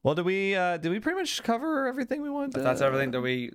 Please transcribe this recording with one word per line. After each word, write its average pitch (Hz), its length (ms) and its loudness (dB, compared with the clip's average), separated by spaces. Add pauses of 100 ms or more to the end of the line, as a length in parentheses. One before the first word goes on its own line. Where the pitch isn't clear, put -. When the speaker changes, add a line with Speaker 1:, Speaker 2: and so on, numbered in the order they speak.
Speaker 1:
Well, 147 120 4
did 175 100 0
we, 196 300 2
uh, 180 220 2
did 165 140 -2
we 208 100 0
pretty 349 180 -2
much - 240 -4
cover 269 440 0
everything 262 340 -4
we 294 80 -6
wanted 277 280 -4
Speaker 2:
If - 60 -2
that's 127 160 2
Speaker 1:
to? 139 60 4
Speaker 2:
everything 135 260 2
that 123 100 0
we, 127 320 -2